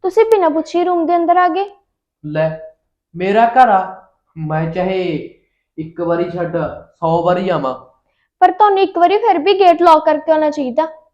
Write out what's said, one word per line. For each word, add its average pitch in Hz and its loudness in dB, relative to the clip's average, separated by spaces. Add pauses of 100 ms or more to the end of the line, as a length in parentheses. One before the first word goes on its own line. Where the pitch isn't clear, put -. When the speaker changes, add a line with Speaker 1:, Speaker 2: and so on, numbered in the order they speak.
Speaker 1:
ਤੁਸੀਂ 440 2
ਬਿਨਾਂ 403 2
ਪੁੱਛੇ 320 -4
ਰੂਮ 349 -2
ਦੇ 349 0
ਅੰਦਰ 339 2
ਆ 359 2
ਗਏ? 370 -4 (600)
Speaker 2:
ਲੈ, 156 -4 (560)
ਮੇਰਾ 202 0
ਘਰ 240 4
ਆ, 190 -2 (300)
ਮੈਂ 160 -4
ਚਾਹੇ 180 -4 (480)
ਇੱਕ 160 -10
ਵਾਰੀ 170 -2
ਛੱਡ, 170 -6 (380)
ਸੌ 165 -2
ਵਾਰੀ 180 0
ਆਵਾਂ। 139 -6 (520)
Speaker 1:
ਪਰ 370 4
ਤੁਹਾਨੂੰ 392 2
ਇੱਕ 381 -2
ਵਾਰੀ 349 2
ਫਿਰ 415 2
ਵੀ 381 0
ਗੇਟ 339 4
ਲੌਕ 311 6
ਕਰਕੇ 311 0
ਆਉਣਾ 311 2
ਚਾਹੀਦਾ। 294 -4 (280)